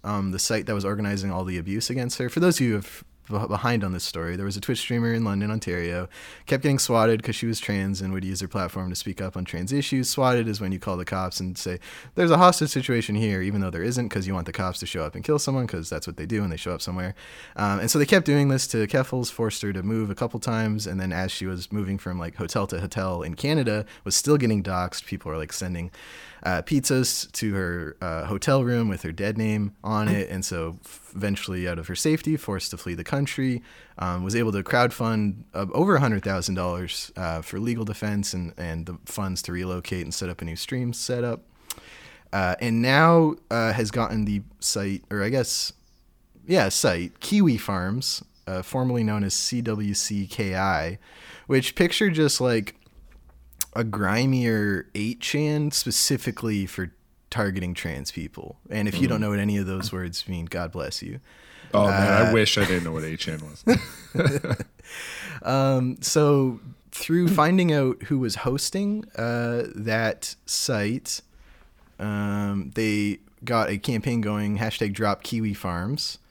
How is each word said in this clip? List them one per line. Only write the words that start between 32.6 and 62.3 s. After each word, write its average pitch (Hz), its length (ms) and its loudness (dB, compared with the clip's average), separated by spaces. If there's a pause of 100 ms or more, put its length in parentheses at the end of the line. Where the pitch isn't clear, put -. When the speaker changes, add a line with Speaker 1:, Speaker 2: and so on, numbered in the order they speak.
Speaker 1:
to 90 60 -10
flee 90 160 -6
the 85 100 -6
country, 131 580 -2 (360)
um, 90 260 -2
was 95 140 0
able 113 160 2
to 98 100 0
crowdfund, 113 720 2 (200)
uh, 98 200 -2
over 185 240 4
a - 20 6
hundred 110 240 2
thousand 95 320 -2
dollars, 90 640 -4
uh, 82 240 -4
for 98 180 -8
legal 117 240 -2
defense 104 500 -2
and, 87 240 -4
and 82 280 -6
the 87 200 -10
funds 95 360 -4
to - 100 -6
relocate 90 520 -4
and 87 100 -8
set 92 160 -4
up 87 120 -10
a 85 40 -8
new 82 100 -6
stream 123 380 -4
setup, - 480 -4 (880)
uh, 92 300 2
and 117 200 2
now, 156 540 8 (160)
uh, 113 220 2
has 110 180 0
gotten 113 320 0
the 104 180 0 (200)
site, 98 500 -2
or 101 100 0
I 101 60 2
guess, - 460 0 (760)
yeah, 98 220 4
site, 87 500 0
Kiwi 185 380 6
Farms, 98 640 -2 (240)
uh, 92 140 -4
formerly 123 420 0
known 107 220 2
as 98 80 0
C - 280 -2
W 107 320 0
C 101 320 -2
K 95 300 -2
I, 92 440 0 (480)
which 135 280 2
picture 190 340 4
just, 156 300 4
like, 117 360 0 (1000)
a 117 80 0
grimier 107 1120 2
eight 110 260 -4
chan 151 480 0
specifically 113 960 0
for 90 260 -6 (380)
targeting 95 460 -2
trans 73 360 -6
people. - 460 -12 (100)
And 104 200 -2
if - 120 -2
you - 80 2
don't 110 120 0
Speaker 2:
Mm. - 20 0
Speaker 1:
know 107 80 0
what 101 100 0
any 104 180 0
of 98 100 -2
those 95 260 -4
words 90 340 -6
mean, 87 180 -6
God 85 260 -6
bless 80 320 -6
you. 101 160 -10 (520)
Speaker 2:
Oh, 104 160 6
man, 98 240 4 (140)
I 110 60 6